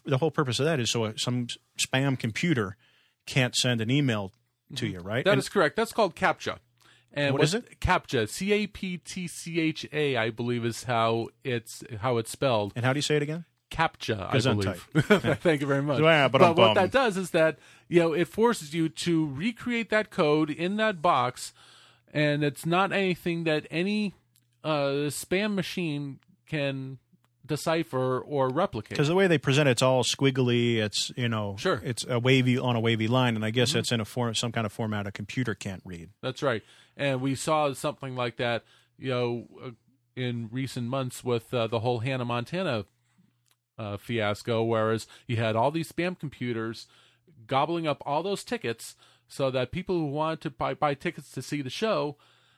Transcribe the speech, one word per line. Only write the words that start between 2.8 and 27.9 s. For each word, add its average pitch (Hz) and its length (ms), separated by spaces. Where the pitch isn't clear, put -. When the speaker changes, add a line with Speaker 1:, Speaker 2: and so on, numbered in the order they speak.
Speaker 1:
can't 127 280
send 123 260
an 110 80
email 123 440
to 120 120
Speaker 2:
Mm-hmm. 98 80
Speaker 1:
you, 90 60
right? 104 240
Speaker 2:
That 190 80
Speaker 1:
And 202 60
Speaker 2:
is 185 100
correct. - 280
That's 214 160
called 202 240
captcha. 156 420
And 143 220
Speaker 1:
What 139 60
Speaker 2:
what - 40
Speaker 1:
is 160 100
it? - 260
Speaker 2:
captcha, 143 480
C 196 240
A 208 140
P 180 320
T 180 300
C 165 320
H 160 320
A, 147 240
I 113 140
believe 120 340
is 117 200
how 117 440
it's, 120 400
how 123 180
it's 110 140
spelled. 110 420
Speaker 1:
And 113 100
how 131 80
do 139 60
you 143 40
say 151 140
it 147 60
again? 160 220
Speaker 2:
captcha, 113 580
I 131 100
Speaker 1:
Gesundheit. 101 420
Speaker 2:
believe. 165 300
<laughs> - 20
Speaker 1:
Yeah. 160 100
Speaker 2:
Thank 151 260
you 147 80
very 139 140
much. 147 200
Speaker 1:
Yeah, 156 240
but 127 140
Speaker 2:
But 170 160
what 113 140
Speaker 1:
um, 107 40
Speaker 2:
that - 160
does 240 260
is 190 140
that, 160 260
you 170 120
know, 165 120
it 165 140
forces 202 480
you 160 140
to 160 440
recreate 233 580
that 214 200
code 151 400
in 170 280
that 214 220
box, 135 520
and 147 300
it's 147 240
not 180 240
anything 175 540
that 151 260
any, 202 440
uh, 143 420
spam 202 480
machine 147 640
can 135 520
decipher 131 760